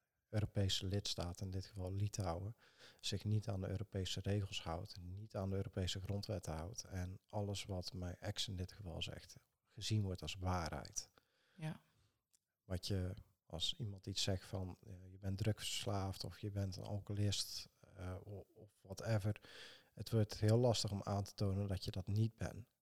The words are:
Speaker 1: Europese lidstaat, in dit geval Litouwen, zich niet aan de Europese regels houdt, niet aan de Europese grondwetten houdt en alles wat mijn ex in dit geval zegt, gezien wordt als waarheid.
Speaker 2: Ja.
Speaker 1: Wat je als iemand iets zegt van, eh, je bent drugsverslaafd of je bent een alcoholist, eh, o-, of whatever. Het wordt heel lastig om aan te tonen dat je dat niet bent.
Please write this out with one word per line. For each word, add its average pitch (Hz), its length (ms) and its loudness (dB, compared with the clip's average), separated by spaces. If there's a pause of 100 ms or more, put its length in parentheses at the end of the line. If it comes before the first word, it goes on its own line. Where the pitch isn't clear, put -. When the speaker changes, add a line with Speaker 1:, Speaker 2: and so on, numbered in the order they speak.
(280)
Speaker 1:
Europese 101 580 4
lidstaat, 90 540 0
in 95 100 -2
dit 92 160 -2
geval 92 260 -4
Litouwen, 98 640 0 (440)
zich - 240 -2
niet 104 240 2
aan 98 120 0
de 98 80 -2
Europese 95 520 -2
regels 98 420 2
houdt, 85 380 -4
niet 92 360 -8
aan 95 140 0
de 98 60 2
Europese 98 440 0
grondwetten 98 520 -2
houdt 80 320 -6
en 92 340 -4 (100)
alles 101 360 -2
wat 90 280 -4
mijn 90 260 -4
ex - 300 -4
in 95 80 -4
dit 90 160 -4
geval 82 300 -6
zegt, - 340 -10 (380)
gezien 107 280 2
wordt 92 200 0
als 80 120 -4
waarheid. 90 760 -2 (460)
Speaker 2:
Ja. 156 260 -6 (840)
Speaker 1:
Wat 92 220 -2
je 92 280 2 (320)
als - 320 0
iemand 98 280 -6
iets 98 160 0
zegt 95 220 2
van, 92 320 -4 (100)
eh, 92 240 -14
je 95 80 -16
bent 98 200 -2
drugsverslaafd 101 840 0
of - 140 -8
je 107 120 -4
bent 98 260 0
een 104 80 -6
alcoholist, 101 840 0 (280)
eh, 92 180 -4 (100)
o-, 101 300 -10
of 101 160 -20 (100)
whatever. 104 600 2 (540)
Het - 160 -6
wordt 110 280 4
heel 110 200 8
lastig 117 320 6
om 101 120 0
aan 101 220 2
te - 100 -12
tonen 101 340 2
dat 98 160 0
je 101 60 -2
dat 95 160 -4
niet 110 300 4
bent. - 300 -4 (140)